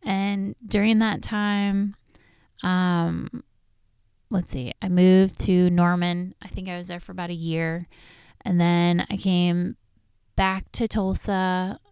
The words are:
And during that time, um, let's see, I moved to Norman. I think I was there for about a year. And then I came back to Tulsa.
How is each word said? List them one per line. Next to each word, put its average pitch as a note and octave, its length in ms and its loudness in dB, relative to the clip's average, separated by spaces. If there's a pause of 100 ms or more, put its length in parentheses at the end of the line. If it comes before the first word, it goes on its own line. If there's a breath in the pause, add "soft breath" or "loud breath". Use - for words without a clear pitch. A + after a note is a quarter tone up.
And G3 520 -2 (120)
during G#3 320 4
that A3 240 2
time, G3+ 720 -2 (640 soft breath)
um, F3+ 800 0 (880)
let's F3+ 200 -2
see, B2+ 220 -8 (100)
I G3 60 -6
moved F#3 520 4
to F3+ 300 4
Norman. F3 720 0
I F#3+ 60 -18
think F#3 200 -10
I F3+ 80 -8
was F3 120 -12
there F3 120 -10
for F#3 120 -18
about F3 180 -8
a F3 40 -6
year. E3 520 -4 (580 soft breath)
And F3 160 2
then F3 480 2
I - 80 -6
came F3 600 0 (600)
back F#3+ 360 -2
to A3+ 160 -4
Tulsa. F#3+ 920 -2 (140)